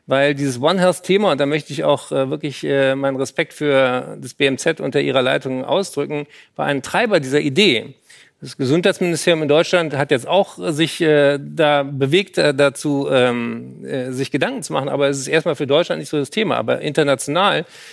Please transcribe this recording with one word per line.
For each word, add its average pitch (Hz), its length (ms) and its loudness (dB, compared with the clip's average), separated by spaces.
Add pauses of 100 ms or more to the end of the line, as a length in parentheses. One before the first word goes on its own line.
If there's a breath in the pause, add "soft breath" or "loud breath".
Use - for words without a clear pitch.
Weil 139 260 2
dieses 139 260 -2
One 165 200 2
Health-Thema, 185 540 2
und 135 60 -2
da 143 60 2
möchte 147 260 -2
ich 151 120 -6
auch, 147 280 0
äh, 135 200 -2
wirklich, 151 320 -8
äh, 139 320 2
meinen 139 220 -2
Respekt 135 360 -4
für 131 640 0
das 131 140 -14
B 143 140 0
M 135 100 0
Z 160 240 -2
unter 143 200 -2
ihrer 135 200 0
Leitung 131 420 -2
ausdrücken, 147 640 -4 (300 loud breath)
war 151 100 -4
ein 143 160 -2
Treiber 208 380 0
dieser 139 220 0
Idee. 135 520 2 (460 loud breath)
Das - 160 -16
Gesundheitsministerium 170 880 0
in 151 60 -2
Deutschland 160 500 2
hat 139 140 0
jetzt 127 160 0
auch 185 320 0 (120)
sich, 156 300 -2
äh, 143 400 4
da 147 400 0
bewegt, 139 560 0
äh, 147 160 2
dazu, 139 560 0
ähm, 123 720 0
äh, 131 280 -6
sich 131 180 -4
Gedanken 196 320 -2
zu 160 120 -10
machen. 143 160 -2
Aber 139 200 0
es 139 80 -2
ist 135 100 -8
erstmal 156 280 0
für 147 100 -4
Deutschland 156 340 0
nicht 151 100 -12
so 151 100 -2
das 139 100 -4
Thema. 196 260 0
Aber 120 260 -2
international 151 840 0 (280 loud breath)